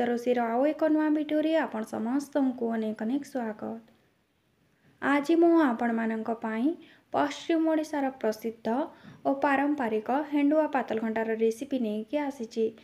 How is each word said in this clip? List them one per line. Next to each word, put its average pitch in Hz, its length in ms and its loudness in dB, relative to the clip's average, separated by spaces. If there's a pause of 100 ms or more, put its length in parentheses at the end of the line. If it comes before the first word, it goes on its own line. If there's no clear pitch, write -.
ରୋଷେଇର 240 360 0
ଆଉ 233 220 2
ଏକ 302 220 0
ନୂଆ 311 220 4
ଭିଡ଼ିଓରେ 302 460 0
ଆପଣ 226 280 -2
ସମସ୍ତଙ୍କୁ 247 840 -2
ଅନେକ 220 340 -2
ଅନେକ 262 220 -2
ସ୍ୱାଗତ। 220 380 -8 (1400)
ଆଜି 285 340 2
ମୁଁ 339 160 6 (100)
ଆପଣମାନଙ୍କ 226 720 0
ପାଇଁ 226 340 -2 (440)
ପଶ୍ଚିମ 294 580 0
ଓଡ଼ିଶାର 311 360 0 (120)
ପ୍ରସିଦ୍ଧ 220 500 -4 (540)
ଓ 277 80 0 (100)
ପାରମ୍ପରିକ 277 680 0 (200)
ହେଣ୍ଡୁଆ 294 400 4
ପାତଲଘଣ୍ଟାର 226 720 -2
ରେସିପି 226 420 0
ନେଇକି 214 380 -4
ଆସିଛି। 233 480 -4 (180)